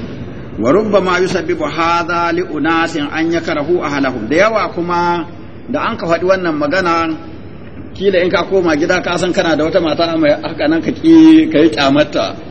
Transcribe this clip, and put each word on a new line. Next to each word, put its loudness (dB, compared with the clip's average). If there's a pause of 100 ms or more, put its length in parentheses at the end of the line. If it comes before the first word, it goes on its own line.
(600)
Wa 2
rubbama 2
yusabbibu -2
hadha -2
li -2
unasin -2
an -2
yakrahu -2
ahlahum. -4
Da 0
yawa 0
kuma -2 (460)
da -2 (100)
an -6
ka -8
faɗi 0
wannan 2
magana, 0 (880)
kila 2
in 0
ka 0
koma 2
gida 0
ka -4
san -2
kana 0
da 0
wata 2
mata -2
mai 4
haka -2
nan 2
ka -4
ƙi, 8
ka 4
yi 6
ƙyamarta. 0 (160)